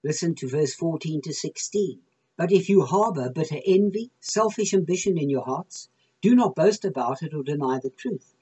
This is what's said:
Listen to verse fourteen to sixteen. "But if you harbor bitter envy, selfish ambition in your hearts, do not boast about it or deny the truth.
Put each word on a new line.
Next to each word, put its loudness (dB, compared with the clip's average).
Listen -2
to -8
verse 0
fourteen -4
to -10
sixteen. -6
"But 0
if 4
you 8
harbor 0
bitter -4
envy, 2
selfish -2
ambition 0
in 0
your -2
hearts, -8
do 6
not 4
boast 2
about -4
it -8
or -6
deny -2
the -6
truth. -8